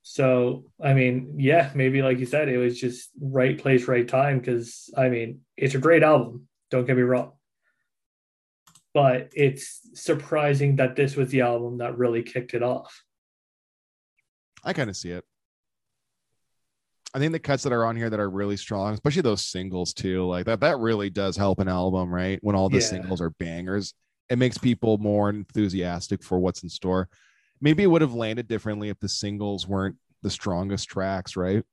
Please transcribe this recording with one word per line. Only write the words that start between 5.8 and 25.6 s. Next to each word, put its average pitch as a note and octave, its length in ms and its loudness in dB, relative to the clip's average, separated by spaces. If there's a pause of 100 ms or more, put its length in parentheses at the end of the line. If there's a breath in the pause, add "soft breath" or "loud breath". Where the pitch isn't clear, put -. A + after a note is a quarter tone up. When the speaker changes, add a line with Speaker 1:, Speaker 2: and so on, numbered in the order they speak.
Speaker 1:
album, C3+ 460 2 (220)
don't B2+ 160 0
get C3 100 2
me B2+ 60 4
wrong. B2 300 0 (1600)
But B2+ 400 4
it's - 460 0 (200)
surprising C#3+ 760 2
that B2+ 200 2
this C#3 180 2
was C3 140 0
the C3 140 2
album A#2+ 360 -2
that A#2+ 200 -6
really A#2 240 2
kicked - 320 -8
it A#2+ 80 -2
off. - 420 -4 (1600)
Speaker 2:
I F3+ 80 -6
kinda A2+ 220 -4
see F2 160 -10
it. F2+ 160 -12 (1900)
I C3+ 40 -4
think D#3 140 0
the E3 60 -4
cuts C#3 260 -2
that C3+ 80 0
are A#2 120 2
on A2+ 120 -2
here A#2 120 -4
that G#2+ 120 -2
are G2 100 -2
really G2+ 260 -2
strong, G#2 380 -4
especially D3+ 280 -2
those G#2+ 220 0
singles F#2 480 -6
too, F#2 340 -2
like, F2+ 200 -4
that, A2+ 140 -2
that D3 180 2
really A2 320 0
does F#2+ 260 -2
help F#2+ 220 2
an F#2+ 100 0
album, F2+ 440 0
right? F#2 300 -2
When G#2 140 0
all F#2+ 140 2
the F#2+ 80 2
Speaker 1:
Yeah. F2+ 60 2
Speaker 2:
singles F#2 360 -6
are E2+ 100 -2
bangers, F2+ 640 -6 (380)
it B2 80 0
makes B2 180 2
people A#2 400 2
more G#2 320 0
enthusiastic G2 960 -4